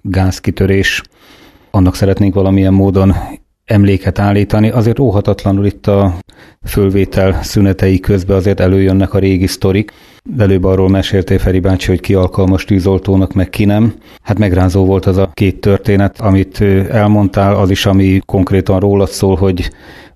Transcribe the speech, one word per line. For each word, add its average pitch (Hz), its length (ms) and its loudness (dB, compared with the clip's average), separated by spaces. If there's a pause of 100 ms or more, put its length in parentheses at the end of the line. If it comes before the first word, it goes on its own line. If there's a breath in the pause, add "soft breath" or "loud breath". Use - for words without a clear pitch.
gázkitörés. 95 1000 -2 (720 loud breath)
Annak 92 240 2
szeretnénk 98 380 0
valamilyen 95 400 2
módon 95 420 2 (500 loud breath)
emléket 101 540 0
állítani. 104 500 0
Azért 113 300 0
óhatatlanul 101 680 0
itt - 220 -4
a 98 300 0 (480 loud breath)
fölvétel 95 760 0
szünetei 95 560 0
közben 95 380 0
azért 95 220 0
előjönnek 95 540 2
a 98 60 0
régi 95 280 0
sztorik. 98 440 -2 (460 loud breath)
Előbb 98 260 2
arról 95 260 2
meséltél, 95 500 0
Feri 92 200 0
bácsi, 92 300 -2
hogy 92 100 0
ki - 140 -2
alkalmas 92 520 0
tűzoltónak, 95 680 0
meg 92 160 -2
ki - 160 -4
nem. 107 280 0 (280 loud breath)
Hát 104 180 -4
megrázó 92 460 0
volt 95 200 0
az 92 120 0
a 95 160 0
két 95 280 -2
történet, 98 600 0
amit, 95 380 0
ö, 98 300 0
elmondtál, 104 680 0
az 101 140 0
is, 98 160 -2
ami 98 400 2
konkrétan 95 540 0
rólad 101 300 0
szól, 95 260 0
hogy 90 360 -2 (440 loud breath)